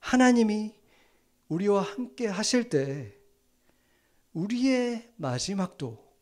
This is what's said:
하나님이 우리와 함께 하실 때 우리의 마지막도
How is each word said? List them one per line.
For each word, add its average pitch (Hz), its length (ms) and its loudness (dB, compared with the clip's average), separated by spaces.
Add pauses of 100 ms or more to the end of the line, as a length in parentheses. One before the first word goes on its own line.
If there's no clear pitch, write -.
하나님이 226 720 4 (720)
우리와 196 340 2
함께 240 440 -8
하실 220 420 0
때 135 480 -4 (1160)
우리의 240 840 -2
마지막도 139 960 -6 (100)